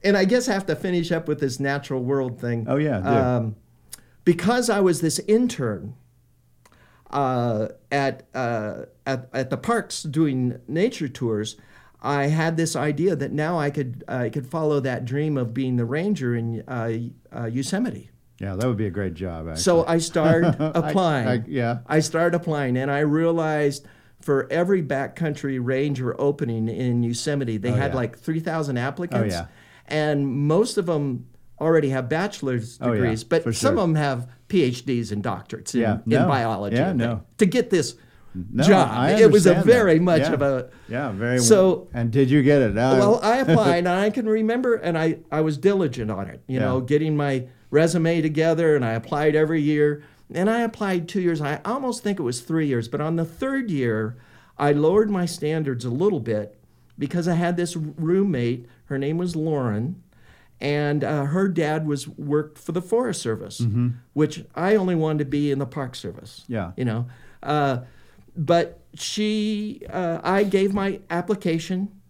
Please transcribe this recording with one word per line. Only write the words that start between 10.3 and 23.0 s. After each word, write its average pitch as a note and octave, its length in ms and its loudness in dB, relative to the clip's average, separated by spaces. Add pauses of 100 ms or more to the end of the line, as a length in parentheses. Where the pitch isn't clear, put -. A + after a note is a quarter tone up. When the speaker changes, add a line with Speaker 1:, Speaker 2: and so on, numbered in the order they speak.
Speaker 1:
nature E3+ 400 -2
tours, A2 480 -4 (460)
I C#3+ 240 0
had D#3+ 300 0
this D#3+ 200 -2
idea D3+ 400 0
that C#3 160 -6
now D#3 260 -2
I D3 120 0
could, C3 380 -6
uh, - 40 -6
I B2 180 -2
could B2+ 160 -8
follow D3+ 340 0
that B2+ 240 -4
dream C#3+ 320 -2
of A#2 180 -2
being B2+ 220 -2
the A#2+ 80 0
ranger D3 520 -2
in, A#2 320 -4
uh, A#2 240 -4 (420)
uh, A#2 120 -6
Yosemite. C3+ 640 -4 (280)
Speaker 2:
Yeah, G2 160 -6
that G#2+ 140 -2
would A2+ 80 0
be G#2+ 100 -2
a F#2+ 40 -2
great F2+ 240 -4
job, E2 340 -8
actually. D#2+ 140 -6
Speaker 1:
So E3+ 240 4
I E3 120 2
started E3 580 2
Speaker 2:
<laughs> - 40 -8
I, D#3 140 -2
Speaker 1:
applying. D#3+ 540 2
Speaker 2:
I, A#2+ 200 0
yeah. A#2+ 380 -2
Speaker 1:
I D#3 140 2
started E3 360 0
applying, D3 400 -2
and C3+ 140 -2
I C#3+ 100 0